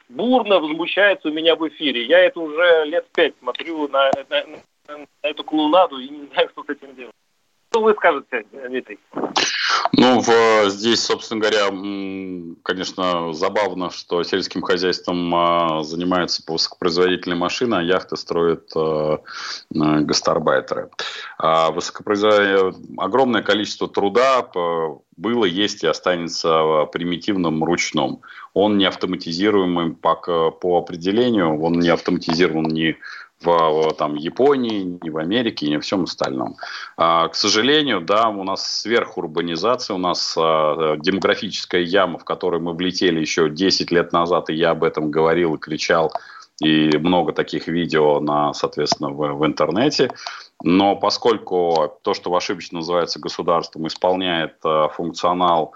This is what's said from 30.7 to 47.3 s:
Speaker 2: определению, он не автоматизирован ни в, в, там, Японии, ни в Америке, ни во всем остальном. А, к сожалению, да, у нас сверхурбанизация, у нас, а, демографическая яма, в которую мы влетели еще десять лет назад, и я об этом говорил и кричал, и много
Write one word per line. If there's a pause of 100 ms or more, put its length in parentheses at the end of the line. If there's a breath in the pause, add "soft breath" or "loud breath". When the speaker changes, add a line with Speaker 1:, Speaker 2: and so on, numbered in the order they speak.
Speaker 2:
определению,
он
не
автоматизирован
ни (440 loud breath)
в,
в,
там,
Японии,
ни
в
Америке,
ни
во
всем
остальном. (400 loud breath)
А,
к
сожалению,
да,
у
нас
сверхурбанизация,
у
нас,
а,
демографическая
яма,
в
которую
мы
влетели
еще
десять
лет
назад,
и
я
об
этом
говорил
и
кричал, (480 loud breath)
и
много